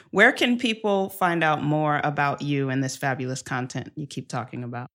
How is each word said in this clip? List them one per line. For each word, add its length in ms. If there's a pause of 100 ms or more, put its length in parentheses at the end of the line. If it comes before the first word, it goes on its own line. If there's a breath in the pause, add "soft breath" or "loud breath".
(100)
Where 220
can 260
people 520
find 340
out 180
more 400
about 400
you 280
and 120
this 140
fabulous 440
content 540
you 120
keep 220
talking 360
about? 300